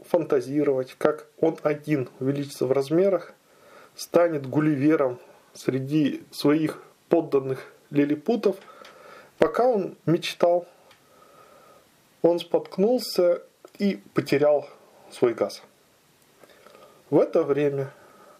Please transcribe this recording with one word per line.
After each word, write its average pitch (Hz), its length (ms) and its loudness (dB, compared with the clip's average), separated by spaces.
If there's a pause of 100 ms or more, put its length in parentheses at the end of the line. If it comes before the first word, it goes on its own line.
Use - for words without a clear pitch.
фантазировать, 143 880 0
как - 300 0 (120)
он 160 240 0
один 147 460 -2 (100)
увеличится 139 460 -4
в 127 60 0
размерах, 160 600 0 (640)
станет 160 520 0
гулливером 147 720 2 (340)
среди 135 800 -2
своих 151 500 0 (280)
подданных 135 560 0 (240)
лилипутов. 147 680 0 (800)
Пока 226 300 2
он 196 380 -2
мечтал, 175 640 0 (1500)
он 170 180 2
споткнулся 180 1000 0 (380)
и 202 160 0 (180)
потерял 147 560 0 (420)
свой 120 220 0
газ. 104 300 -6 (1500)
В 139 80 2
это 175 260 2
время 139 480 -2 (480)